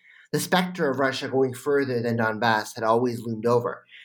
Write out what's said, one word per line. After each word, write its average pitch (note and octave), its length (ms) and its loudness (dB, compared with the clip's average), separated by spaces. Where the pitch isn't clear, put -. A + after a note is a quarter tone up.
The D3+ 60 2
specter F3+ 500 0
of B2+ 80 -2
Russia C3 320 -2
going C3 240 2
further C3+ 480 0
than A#2 160 -2
Donbass A2 560 0
had A2 100 -8
always A#2 380 2
loomed A2+ 240 -6
over, A#2 400 0